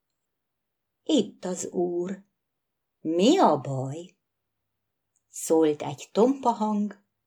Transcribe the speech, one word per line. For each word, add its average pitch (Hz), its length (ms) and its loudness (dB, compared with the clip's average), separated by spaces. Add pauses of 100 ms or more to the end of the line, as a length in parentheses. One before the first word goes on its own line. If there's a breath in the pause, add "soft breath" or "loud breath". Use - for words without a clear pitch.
(1040)
„Itt - 420 0
az 180 200 -8
úr. 175 580 -6 (760)
Mi 185 380 2
a 202 200 4
baj?” 135 580 -8 (1120)
szólt 160 540 0
egy 143 300 -10
tompa 247 400 2
hang, 208 440 -2 (320)